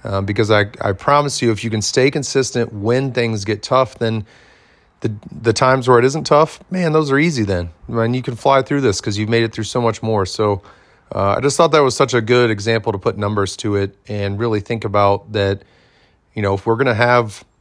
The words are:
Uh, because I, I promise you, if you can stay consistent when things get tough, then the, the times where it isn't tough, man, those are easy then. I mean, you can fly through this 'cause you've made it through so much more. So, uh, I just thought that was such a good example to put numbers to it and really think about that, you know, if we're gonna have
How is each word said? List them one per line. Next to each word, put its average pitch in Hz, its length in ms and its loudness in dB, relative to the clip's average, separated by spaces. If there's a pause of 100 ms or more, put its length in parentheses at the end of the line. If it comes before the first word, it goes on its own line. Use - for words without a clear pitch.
Uh, 98 160 -4
because 104 300 -2
I, 104 160 4 (140)
I 104 120 -2
promise 143 500 0
you, 117 100 2
if 98 100 -4
you 113 80 -4
can 107 120 -2
stay 131 280 2
consistent 131 600 -2
when 120 400 -2
things 113 320 -2
get 104 180 -4
tough, - 360 0
then 110 280 -2 (720)
the, 107 120 -4 (180)
the 113 220 -2
times 131 360 2
where 127 100 8
it 117 60 4
isn't 139 200 0
tough, 156 360 2 (100)
man, 180 220 -2
those 156 180 2
are 135 80 2
easy 147 260 2
then. 87 260 -2 (180)
I - 40 -10
mean, 117 220 0
you 127 80 -4
can 123 140 -6
fly 135 260 2
through 143 200 -2
this 110 180 0
'cause 101 180 -4
you've 107 100 -2
made 117 140 2
it 113 100 -2
through 110 120 -8
so 127 160 -4
much 117 220 -2
more. 107 240 0
So, 104 360 -2 (520)
uh, 98 240 0
I - 20 -2
just 139 160 0
thought 165 160 4
that 151 100 4
was 127 140 2
such 131 180 0
a 120 60 2
good 120 300 2
example 110 420 -2
to 98 60 -4
put 95 200 -4
numbers 101 400 -2
to 104 180 -2
it 98 200 -4 (120)
and 101 300 -6
really 110 220 -2
think 110 240 -8
about 101 480 0
that, 98 300 0 (720)
you 107 80 -6
know, 98 120 0
if 98 120 -6
we're 113 100 2
gonna 120 180 0
have 120 500 0 (160)